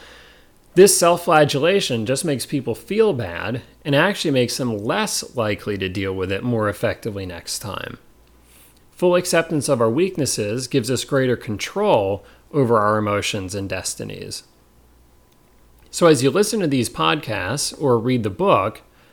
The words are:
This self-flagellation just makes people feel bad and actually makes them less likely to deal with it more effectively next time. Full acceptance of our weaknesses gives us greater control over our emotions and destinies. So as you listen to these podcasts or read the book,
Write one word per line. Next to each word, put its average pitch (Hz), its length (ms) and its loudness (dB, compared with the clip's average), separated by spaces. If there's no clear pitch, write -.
This 190 220 8
self-flagellation 160 1120 2
just 135 180 -2
makes 143 220 -4
people 123 280 -4
feel 214 380 0
bad 101 500 -6
and 147 100 0
actually 175 360 2
makes 127 260 0
them 120 220 -2
less 165 580 -4
likely 107 400 -2
to 95 120 -4
deal 95 260 -4
with 92 160 -4
it 98 140 -4
more 117 240 0
effectively 101 580 -4
next 87 320 -10
time. - 400 -10
Full 180 240 2
acceptance 165 520 0
of 135 120 2
our 113 100 4
weaknesses 127 800 -2
gives 127 220 -2
us 123 140 -2
greater 131 320 0
control 110 880 -2
over 120 260 2
our 104 200 4
emotions 101 560 -2
and 98 140 -6
destinies. 98 760 -10
So - 160 4
as 147 160 6
you 135 80 4
listen 208 300 0
to 180 60 0
these 131 240 0
podcasts 143 920 -2
or 127 180 2
read 123 240 0
the 104 80 -2
book, 113 520 0